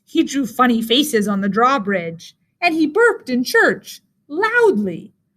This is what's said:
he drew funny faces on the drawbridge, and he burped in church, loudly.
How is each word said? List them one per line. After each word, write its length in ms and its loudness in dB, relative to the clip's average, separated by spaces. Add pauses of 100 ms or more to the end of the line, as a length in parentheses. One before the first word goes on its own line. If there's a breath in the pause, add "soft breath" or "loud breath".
he 180 -2
drew 240 -4
funny 360 0
faces 460 0
on 120 -2
the 80 -2
drawbridge, 880 -2 (240)
and 140 0
he 120 2
burped 440 0
in 140 0
church, 560 0 (280)
loudly. 880 0 (220)